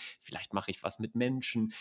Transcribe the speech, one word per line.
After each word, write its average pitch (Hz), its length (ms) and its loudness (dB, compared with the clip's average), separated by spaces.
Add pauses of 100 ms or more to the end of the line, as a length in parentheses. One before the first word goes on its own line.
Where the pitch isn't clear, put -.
(200)
„Vielleicht - 340 -8
mache 98 180 0
ich - 120 -8
was - 160 -2
mit 110 160 -2
Menschen, 120 640 4